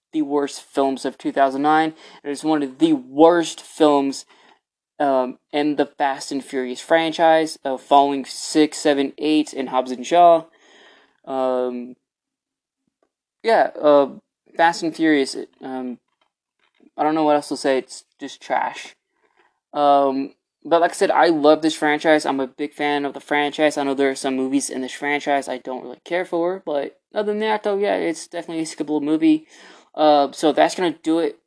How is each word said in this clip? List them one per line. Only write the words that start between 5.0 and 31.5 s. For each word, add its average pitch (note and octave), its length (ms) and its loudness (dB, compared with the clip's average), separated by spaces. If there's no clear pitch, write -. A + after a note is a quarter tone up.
in D3 240 -2
the C#3+ 100 0
Fast - 460 -4
and C3+ 120 -6
Furious B2+ 360 -6
franchise, D#3+ 840 2
uh, C3 120 -4
following C#3 480 2
six, - 520 -2
seven, C#3 400 0
eight, D3+ 360 0
and C3 160 -8
Hobbs B2+ 220 -2
and B2 160 -8
Shaw. E3+ 380 6
Um, B2+ 720 -4
yeah, A3 360 2
uh, C#3+ 340 4
Fast E3 260 2
and D#3+ 140 -4
Furious, D3+ 400 2
um, B2+ 380 -10
I D3 80 -4
don't D3+ 100 2
know D#3 120 0
what D3+ 100 4
else D3 140 -2
to C#3 80 -4
say, C3+ 200 0
it's - 280 -8
just - 240 -16
trash. - 540 -6
Um, C#3 600 2
but E3 180 2
like E3+ 100 2
I - 40 -14
said, G3 160 0
I D#3 160 4
love D#3 340 4
this D#3+ 140 -2
franchise, D3+ 500 0
I'm C#3 140 -2
a C3+ 80 -4
big D3 260 -10
fan D3 320 -4
of C3 80 -8
the C#3 60 -16
franchise, D3 580 -2
I C#3+ 60 -2
know C#3 100 -2
there C3+ 160 0
are C3+ 60 -4
some C3+ 220 -4
movies C3 320 -2
in C3 120 -8
this C3 120 -10
franchise C#3+ 560 -2
I B2+ 80 -8
don't B2+ 260 -10
really - 220 -16
care F3 200 -4
for, F3+ 400 -4
but D3 320 -6
other G#3 200 -4
than G#3 60 -4
that, G#3+ 240 -2
though, G3+ 140 -2
yeah, G3 180 0
it's E3+ 320 -4
definitely E3 360 -8
a - 20 -6
skippable D3+ 360 -4
movie. D#3 460 2
Uh, D3 360 4
so D#3 200 0
that's D#3 240 2
gonna F3 260 -2
do D#3+ 160 -2
it. E3 300 -4